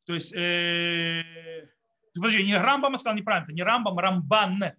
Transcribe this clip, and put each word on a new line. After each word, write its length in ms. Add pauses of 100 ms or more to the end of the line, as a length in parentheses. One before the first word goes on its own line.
то 80
есть, 200
э, 880 (920)
подожди, 300
не 140
Рамбам, 360
я 60
сказал 180
неправильно, 280
это 80
не 100
Рамбам, 340
Рамбан, 800